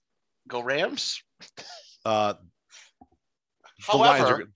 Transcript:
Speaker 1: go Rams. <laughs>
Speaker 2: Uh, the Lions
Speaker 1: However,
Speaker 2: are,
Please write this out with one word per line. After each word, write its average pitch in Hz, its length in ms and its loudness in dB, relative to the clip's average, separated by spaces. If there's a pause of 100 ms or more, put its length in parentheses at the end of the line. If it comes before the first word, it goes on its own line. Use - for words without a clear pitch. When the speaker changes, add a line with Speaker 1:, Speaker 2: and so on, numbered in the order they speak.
(480)
Speaker 1:
go 120 140 -8
Rams. 156 600 -4 (200)
<laughs> - 220 -20 (420)
Speaker 2:
Uh, 107 280 0 (1600)
the 214 60 4
Lions 240 320 6
Speaker 1:
However, 127 140 0
Speaker 2:
are, - 120 -16